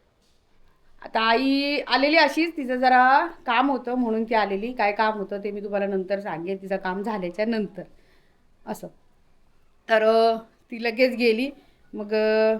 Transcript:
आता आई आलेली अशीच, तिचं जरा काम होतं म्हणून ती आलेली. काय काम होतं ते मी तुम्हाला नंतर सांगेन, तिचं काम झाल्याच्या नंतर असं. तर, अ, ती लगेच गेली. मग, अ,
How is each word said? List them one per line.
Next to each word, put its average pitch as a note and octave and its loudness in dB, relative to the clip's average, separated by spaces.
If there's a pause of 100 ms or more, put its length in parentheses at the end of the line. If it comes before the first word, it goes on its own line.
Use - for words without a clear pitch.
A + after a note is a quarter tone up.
(1040)
आता - -4
आई C4+ 2
आलेली C#4 2
अशीच, D#4 2
तिचं B3+ -4
जरा B3+ 4
काम C4 -2
होतं B3 -4
म्हणून A3+ -2
ती A3+ -2
आलेली. G#3 -2
काय G#3 0
काम G#3+ 0
होतं G3+ -8
ते G#3 -6
मी G#3 -10
तुम्हाला G3+ -4
नंतर G3 -4
सांगेन, F#3 -8
तिचं F#3+ -6
काम F#3+ -6
झाल्याच्या G3 -6
नंतर G#3+ -4 (840)
असं. G3+ -12 (1040)
तर, A3 4
अ, A3+ 4 (340)
ती A#3 -8
लगेच A#3 2
गेली. A3+ 2 (440)
मग, G#3 -6
अ, A3 2